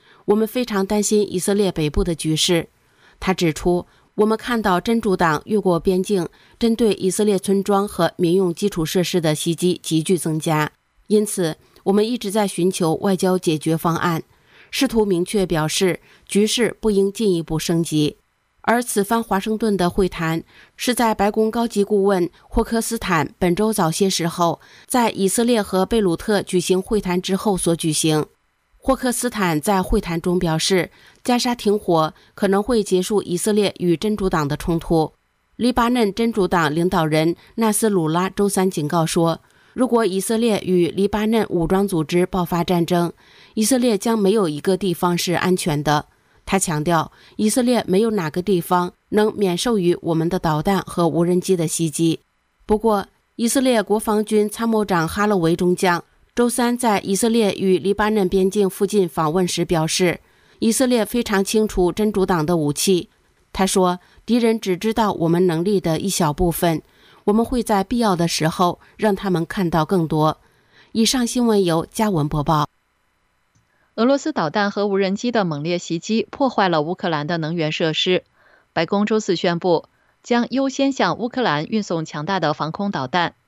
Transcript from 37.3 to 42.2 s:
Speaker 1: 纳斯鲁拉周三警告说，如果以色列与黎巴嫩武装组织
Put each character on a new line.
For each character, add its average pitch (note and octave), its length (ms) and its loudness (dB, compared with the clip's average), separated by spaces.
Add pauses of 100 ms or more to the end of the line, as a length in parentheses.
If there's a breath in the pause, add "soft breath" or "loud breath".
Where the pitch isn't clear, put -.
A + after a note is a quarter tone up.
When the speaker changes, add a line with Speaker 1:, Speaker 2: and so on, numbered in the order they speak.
Speaker 1:
纳 A3 140 2
斯 G#3+ 160 0
鲁 F3+ 200 2
拉 F3+ 240 -2
周 G3+ 180 0
三 F#3+ 220 0
警 D3 160 -4
告 E3 180 0
说， E3 360 0 (320 soft breath)
如 B3 140 0
果 A#3 160 2
以 F#3+ 160 0
色 A3+ 180 -2
列 A3 280 2
与 F3+ 220 2
黎 G3 200 0
巴 G#3+ 200 -2
嫩 A3 240 2
武 E3 160 0
装 F#3+ 200 2
组 E3 160 -2
织 F3 220 0